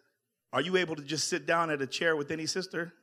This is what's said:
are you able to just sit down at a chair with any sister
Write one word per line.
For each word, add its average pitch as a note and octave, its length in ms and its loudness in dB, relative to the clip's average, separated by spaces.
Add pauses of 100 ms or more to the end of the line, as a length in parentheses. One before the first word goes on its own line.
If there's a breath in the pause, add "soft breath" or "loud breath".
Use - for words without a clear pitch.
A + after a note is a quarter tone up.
(520)
are B2+ 100 2
you F#3 160 2
able E3 180 0
to D3+ 80 -8
just C#3+ 240 -2
sit D#3+ 180 -2
down E3 240 4
at D3 120 0
a C3+ 60 -2
chair E3 280 2
with C#3+ 160 -2
any D#3+ 160 -4
sister E3+ 560 -4